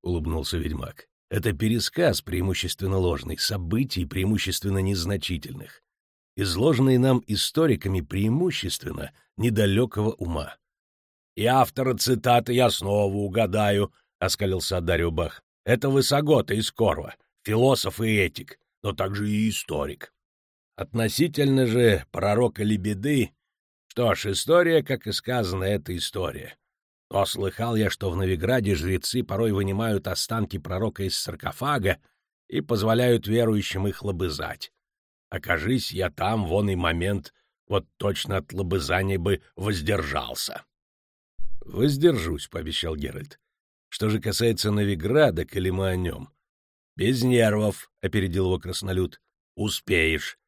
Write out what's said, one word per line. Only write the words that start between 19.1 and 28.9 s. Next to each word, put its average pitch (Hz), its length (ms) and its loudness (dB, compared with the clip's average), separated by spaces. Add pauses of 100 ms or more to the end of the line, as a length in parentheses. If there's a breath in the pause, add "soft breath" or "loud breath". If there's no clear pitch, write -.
и 107 200 2
историк. 73 640 -6 (640)
Относительно 135 880 0
же 113 460 4
пророка 107 520 0
Лебеды, 104 680 0 (560)
что 117 260 0
ж, - 180 -4
история, 165 520 4
как 127 240 -4
и 107 40 -6
сказано, 98 540 -2
это 98 300 -2
история. 78 640 -6 (520)
Но 98 160 2
слыхал 113 500 -4
я, 107 140 2
что 98 200 -4
в 85 60 -4
Новиграде 95 600 0
жрецы 92 480 -2